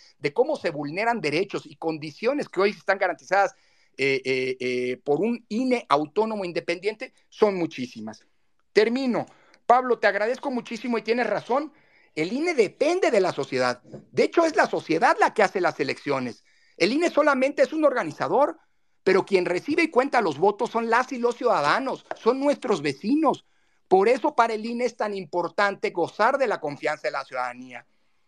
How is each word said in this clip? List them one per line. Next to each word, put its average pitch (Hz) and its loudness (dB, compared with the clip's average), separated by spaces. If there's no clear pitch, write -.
de 147 -6
cómo 277 2
se 180 -4
vulneran 175 -4
derechos 151 -4
y - -20
condiciones 165 -4
que 180 -2
hoy 208 4
están 202 -2
garantizadas, 190 0
eh, 135 0
eh, 131 -2
eh, 123 -4
por 147 0
un 226 -2
ine 247 -2
autónomo 208 0
independiente 175 -6
son 208 2
muchísimas. 120 -6
Termino. 226 0
Pablo, 247 4
te 214 2
agradezco 220 -2
muchísimo 233 -4
y 214 -2
tienes 226 0
razón. 226 -4
El 170 -4
ine 320 -2
depende 302 2
de 214 4
la 175 0
sociedad. 127 -2
De - -4
hecho, 330 2
es 320 -2
la 294 4
sociedad 185 0
la 339 2
que 214 4
hace 190 0
las 165 0
elecciones. 131 -4
El 180 2
ine 320 0
solamente 285 2
es 254 0
un 311 2
organizador, 233 0
pero 185 2
quien 185 2
recibe 180 -2
y 320 0
cuenta 262 2
los 156 -2
votos 202 0
son 233 -2
las 247 2
y 262 -6
los 233 -2
ciudadanos, 214 0
son 254 0
nuestros 254 0
vecinos. 214 -2
Por 196 4
eso 294 0
para 226 2
el 220 -6
ine 240 -4
es 233 -6
tan 214 -4
importante 196 -2
gozar 208 0
de 262 0
la 185 -4
confianza 151 -6
de 147 -2
la 143 -6
ciudadanía. 127 -10